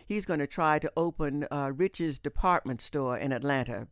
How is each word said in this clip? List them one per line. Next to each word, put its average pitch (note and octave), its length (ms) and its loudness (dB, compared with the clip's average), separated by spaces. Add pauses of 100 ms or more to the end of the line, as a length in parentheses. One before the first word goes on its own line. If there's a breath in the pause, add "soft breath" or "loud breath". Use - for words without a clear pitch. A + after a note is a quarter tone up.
he's G3+ 220 -4
gonna D3+ 200 0
try D#3 320 2
to D#3 180 -2
open, D3+ 540 0
uh, C#3+ 240 -2
Rich's D#3+ 440 0
department C#3+ 640 0
store C3 360 -2
in C3+ 160 -2
Atlanta B2+ 600 0